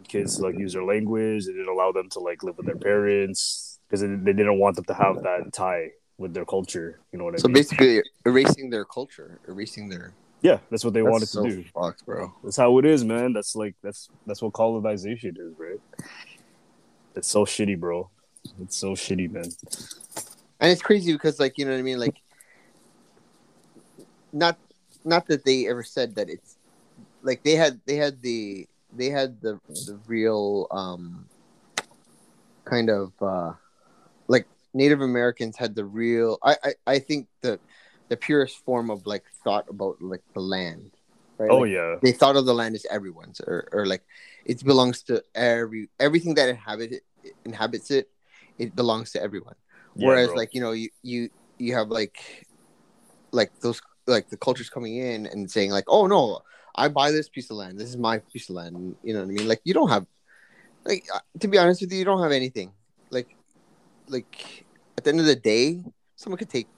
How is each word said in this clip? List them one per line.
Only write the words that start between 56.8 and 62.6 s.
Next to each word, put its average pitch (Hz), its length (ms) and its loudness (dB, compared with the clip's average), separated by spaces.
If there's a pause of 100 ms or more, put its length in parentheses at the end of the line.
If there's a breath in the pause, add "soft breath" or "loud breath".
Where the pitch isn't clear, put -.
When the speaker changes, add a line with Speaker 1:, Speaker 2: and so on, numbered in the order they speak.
Speaker 2:
buy 143 240 2
this 156 180 -2
piece - 200 -14
of 110 80 -10
land. 95 220 -14
This 113 100 -10
is 123 80 -12
my 113 220 0
piece - 300 -16
of 92 60 -10
land." 87 480 -12
You 113 100 -6
know 104 60 -4
what 95 100 -8
I 98 40 -8
mean? 104 140 -4
Like, 113 160 -2
you 175 100 -2
don't 269 160 2
have, 101 160 0 (800 soft breath)
like, 190 280 -2
uh, 101 60 -6 (200)
to 214 80 -2
be 196 100 4
honest 175 240 6
with 180 100 -6
you, 190 80 -4
you 185 60 -2
don't 190 180 2
have 156 80 0
anything. 127 400 -2 (380)